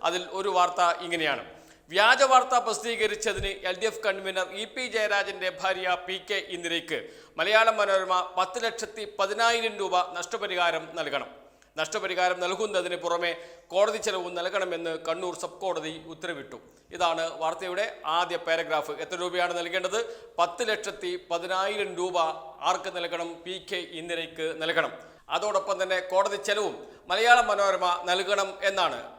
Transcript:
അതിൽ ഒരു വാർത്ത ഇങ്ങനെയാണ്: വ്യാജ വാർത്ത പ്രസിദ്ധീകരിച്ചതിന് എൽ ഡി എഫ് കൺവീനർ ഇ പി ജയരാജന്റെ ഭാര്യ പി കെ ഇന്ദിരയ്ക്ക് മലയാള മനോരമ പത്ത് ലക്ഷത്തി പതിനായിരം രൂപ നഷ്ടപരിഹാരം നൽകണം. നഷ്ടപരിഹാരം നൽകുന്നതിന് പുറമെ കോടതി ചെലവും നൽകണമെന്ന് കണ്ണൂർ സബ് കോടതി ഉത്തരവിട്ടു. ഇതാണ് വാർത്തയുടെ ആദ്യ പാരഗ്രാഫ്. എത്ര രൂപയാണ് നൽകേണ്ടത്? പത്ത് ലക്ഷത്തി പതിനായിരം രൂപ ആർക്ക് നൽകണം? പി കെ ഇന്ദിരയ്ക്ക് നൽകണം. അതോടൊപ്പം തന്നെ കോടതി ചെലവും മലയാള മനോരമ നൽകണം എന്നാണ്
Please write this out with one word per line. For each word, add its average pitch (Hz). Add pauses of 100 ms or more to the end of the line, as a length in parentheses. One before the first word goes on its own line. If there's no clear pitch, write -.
അതിൽ 175 (160)
ഒരു 196
വാർത്ത 175 (260)
ഇങ്ങനെയാണ്: 156 (500)
വ്യാജ 233
വാർത്ത 254 (120)
പ്രസിദ്ധീകരിച്ചതിന് 208 (180)
എൽ 185
ഡി 220
എഫ് 220
കൺവീനർ 190 (160)
ഇ - (120)
പി 254
ജയരാജന്റെ 196 (100)
ഭാര്യ 185 (100)
പി 185 (140)
കെ 196 (180)
ഇന്ദിരയ്ക്ക് 165 (400)
മലയാള 214 (120)
മനോരമ 190 (240)
പത്ത് 190
ലക്ഷത്തി 220 (140)
പതിനായിരം 220
രൂപ 180 (180)
നഷ്ടപരിഹാരം 175 (140)
നൽകണം. 139 (500)
നഷ്ടപരിഹാരം 180
നൽകുന്നതിന് 185
പുറമെ 170 (420)
കോടതി 208
ചെലവും 185
നൽകണമെന്ന് 175 (160)
കണ്ണൂർ 175
സബ് -
കോടതി 160 (200)
ഉത്തരവിട്ടു. 151 (380)
ഇതാണ് 165 (180)
വാർത്തയുടെ 180 (320)
ആദ്യ 175 (100)
പാരഗ്രാഫ്. 160 (100)
എത്ര 165
രൂപയാണ് 175
നൽകേണ്ടത്? 180 (400)
പത്ത് 226
ലക്ഷത്തി 202 (200)
പതിനായിരം 185
രൂപ 180 (520)
ആർക്ക് 185
നൽകണം? 170 (160)
പി 180 (140)
കെ 185 (200)
ഇന്ദിരയ്ക്ക് 165 (160)
നൽകണം. 160 (440)
അതോടൊപ്പം 196
തന്നെ 185 (140)
കോടതി 202 (100)
ചെലവും 208 (360)
മലയാള 240 (120)
മനോരമ 196 (220)
നൽകണം 196 (220)
എന്നാണ് 170 (200)